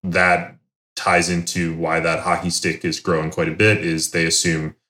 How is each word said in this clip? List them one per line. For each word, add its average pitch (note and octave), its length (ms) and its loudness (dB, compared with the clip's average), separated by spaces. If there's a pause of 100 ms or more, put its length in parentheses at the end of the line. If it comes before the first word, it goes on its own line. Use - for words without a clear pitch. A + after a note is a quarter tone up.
that F2+ 520 2 (420)
ties F2 340 2
into E2+ 460 -2
why E2 240 0
that E2 200 0
hockey F2 300 -2
stick E2 340 -4
is D#2+ 160 -2
growing D#2+ 300 0
quite D#2+ 180 -2
a D#2 40 -4
bit, G#2 260 4
is E2 320 -2
they E2 160 0
assume D#2+ 480 0 (160)